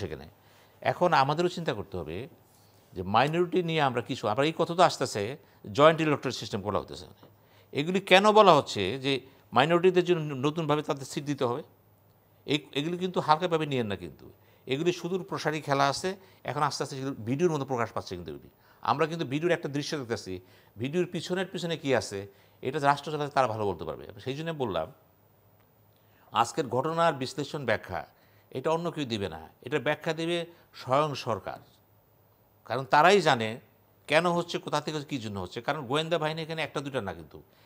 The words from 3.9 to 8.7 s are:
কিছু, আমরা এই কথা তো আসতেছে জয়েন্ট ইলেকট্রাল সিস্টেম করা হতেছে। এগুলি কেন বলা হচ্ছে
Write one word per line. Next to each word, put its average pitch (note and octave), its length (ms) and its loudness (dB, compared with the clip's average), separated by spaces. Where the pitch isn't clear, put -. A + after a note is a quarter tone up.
কিছু, B2+ 180 -6
আমরা A2+ 220 2
এই D#3+ 100 -2
কথা E3 180 -2
তো F3+ 120 6
আসতেছে A#2+ 480 -4
জয়েন্ট D#3 240 8
ইলেকট্রাল C#3 400 2
সিস্টেম A2 200 -6
করা F#2+ 200 0
হতেছে। C#2+ 240 -12
এগুলি E3+ 280 -2
কেন G3 320 6
বলা G3+ 220 10
হচ্ছে A2+ 460 2